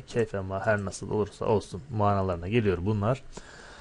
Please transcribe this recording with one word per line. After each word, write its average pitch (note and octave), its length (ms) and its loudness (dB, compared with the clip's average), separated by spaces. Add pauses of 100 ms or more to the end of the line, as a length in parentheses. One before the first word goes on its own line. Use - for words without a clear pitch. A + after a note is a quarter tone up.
keyfema G2 580 -2
her G#2 200 2
nasıl F#2+ 260 -6
olursa G#2 340 -2
olsun G2+ 360 0 (100)
manalarına F#2+ 560 2
geliyor G#2 340 4
bunlar. G#2+ 420 2 (580)